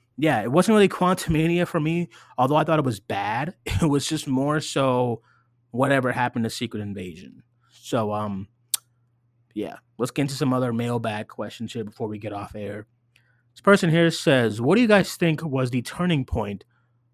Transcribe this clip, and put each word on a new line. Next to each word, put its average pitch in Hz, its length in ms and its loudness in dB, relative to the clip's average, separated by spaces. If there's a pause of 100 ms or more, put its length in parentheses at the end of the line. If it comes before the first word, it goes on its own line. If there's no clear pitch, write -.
(180)
yeah, 131 240 2
it 135 100 -2
wasn't 180 240 6
really 202 140 8
Quantumania 170 800 0
for 165 120 -2
me, 165 280 -2 (300)
although 131 180 4
I 147 80 4
thought 156 160 2
it - 60 0
was - 140 -4
bad. 110 560 -6 (100)
<laughs> - 0 - (160)
It 160 80 4
was 143 180 0
just 156 200 -4
more 143 320 0
so 127 600 0 (500)
whatever 131 400 2
happened 123 340 -2
to 110 40 -2
Secret 113 320 -8
Invasion. 95 600 -12 (280)
So, 110 440 -4
um, 101 340 -6 (1040)
yeah, 104 240 -8 (200)
let's 123 140 -4
get 147 120 -4
into 135 120 -6
some 135 180 0
other 127 200 -2
mailbag 113 540 -4
questions 113 460 -10
here 113 100 -6
before 107 240 -10
we 107 100 -8
get 104 160 -10
off 101 220 -10
air. 104 300 -10 (680)
This - 80 -20
person 196 280 6
here 165 220 4
says, 120 500 2
"What 151 140 4
do 247 60 4
you 233 60 4
guys 202 280 4
think 160 280 0
was 131 280 -2
the 123 100 0
turning 170 440 -2
point 104 380 -4 (500)